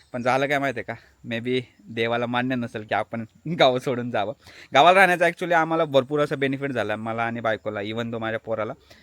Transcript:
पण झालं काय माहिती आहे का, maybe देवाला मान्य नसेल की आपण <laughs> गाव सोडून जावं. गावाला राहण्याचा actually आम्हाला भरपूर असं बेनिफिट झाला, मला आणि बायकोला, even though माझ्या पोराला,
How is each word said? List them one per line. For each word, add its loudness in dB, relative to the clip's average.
पण -6
झालं 0
काय 0
माहिती -4
आहे -10
का, -20
maybe -2
देवाला -2
मान्य -2
नसेल -6
की -4
आपण -4
<laughs> -6
गाव 4
सोडून -4
जावं. -4
गावाला 8
राहण्याचा 6
actually 0
आम्हाला 2
भरपूर 2
असं -2
बेनिफिट -2
झाला, -2
मला -4
आणि -4
बायकोला, -4
even -6
though -6
माझ्या -4
पोराला, -6